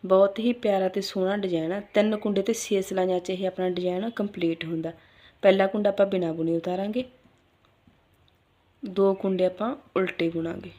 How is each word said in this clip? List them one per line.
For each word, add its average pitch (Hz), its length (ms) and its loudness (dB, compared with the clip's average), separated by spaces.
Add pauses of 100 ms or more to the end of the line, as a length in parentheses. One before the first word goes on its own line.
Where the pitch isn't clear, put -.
ਬਹੁਤ 196 340 6
ਹੀ 240 140 0
ਪਿਆਰਾ 196 340 0
ਤੇ 190 140 -2
ਸੋਹਣਾ 196 360 -2
ਡਿਜ਼ਾਈਨ 175 340 -2
ਆ। 196 80 -4 (140)
ਤਿੰਨ 214 240 4
ਕੁੰਡੇ 208 240 0
ਤੇ 220 120 0
ਛੇ 202 280 0
ਸਿਲਾਈਆਂ 185 380 0
'ਚ 180 100 -10
ਇਹ 185 180 -2
ਆਪਣਾ 185 220 -2
ਡਿਜ਼ਾਈਨ 180 400 -2
ਕੰਪਲੀਟ 175 560 -4
ਹੁੰਦਾ। 165 280 -6 (480)
ਪਹਿਲਾ 196 260 6
ਕੁੰਡਾ 208 220 0
ਆਪਾਂ 196 160 4
ਬਿਨਾਂ 180 280 -2
ਬੁਣੇ 165 240 -2
ਉਤਾਰਾਂਗੇ, 196 460 -4 (1800)
ਦੋ 196 300 2
ਕੁੰਡੇ 190 320 0
ਆਪਾਂ 208 300 -2 (200)
ਉਲਟੇ 180 340 0
ਬੁਣਾਂਗੇ। 170 500 -6